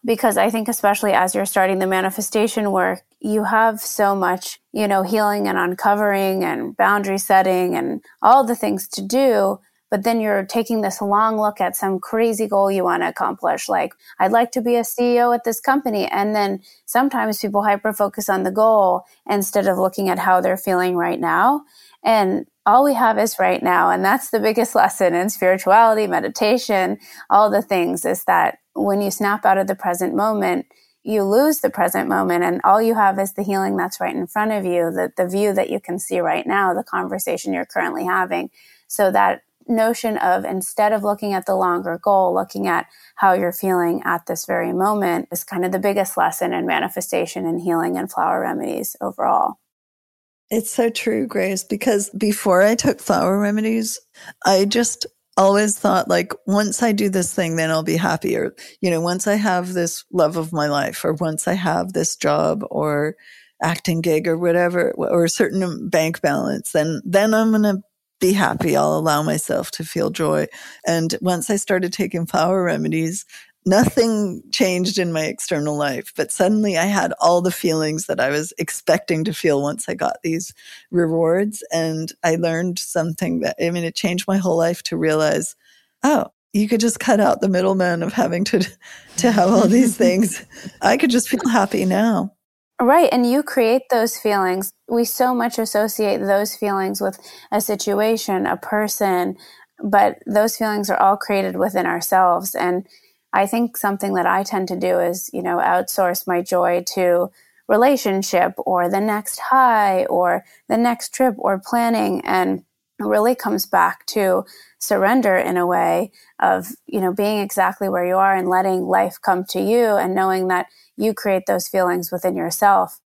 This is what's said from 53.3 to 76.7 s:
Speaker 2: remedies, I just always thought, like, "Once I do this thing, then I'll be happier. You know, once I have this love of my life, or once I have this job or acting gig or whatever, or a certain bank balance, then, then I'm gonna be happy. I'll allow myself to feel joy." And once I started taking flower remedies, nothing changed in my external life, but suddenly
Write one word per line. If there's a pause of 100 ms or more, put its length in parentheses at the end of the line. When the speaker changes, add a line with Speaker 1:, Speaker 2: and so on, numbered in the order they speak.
Speaker 2:
remedies, (440)
I
just (300)
always
thought,
like, (140)
"Once
I
do
this
thing,
then
I'll
be
happier. (260)
You
know,
once
I
have
this
love
of
my
life,
or
once
I
have
this
job
or (440)
acting
gig
or
whatever,
or
a
certain
bank
balance,
then,
then
I'm
gonna (380)
be
happy.
I'll
allow
myself
to
feel
joy." (400)
And
once
I
started
taking
flower
remedies, (420)
nothing (100)
changed
in
my
external
life,
but
suddenly